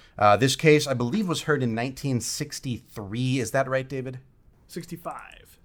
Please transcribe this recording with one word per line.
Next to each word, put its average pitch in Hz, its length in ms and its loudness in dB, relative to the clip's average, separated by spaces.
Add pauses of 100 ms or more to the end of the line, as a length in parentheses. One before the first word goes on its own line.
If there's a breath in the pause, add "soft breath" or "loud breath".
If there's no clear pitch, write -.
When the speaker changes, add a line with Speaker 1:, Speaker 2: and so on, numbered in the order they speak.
(180 loud breath)
Speaker 1:
Uh, 104 200 6
this 131 180 2
case, 151 320 6
I 135 60 -2
believe, 127 340 0
was 156 140 -2
heard 147 200 0
in 117 140 0
nineteen 131 460 -2
sixty-three. 127 1160 -4
Is 113 120 -4
that 135 160 2
right, 131 200 -2
David? 131 320 -8 (500)
Speaker 2:
Sixty-five. 147 960 -14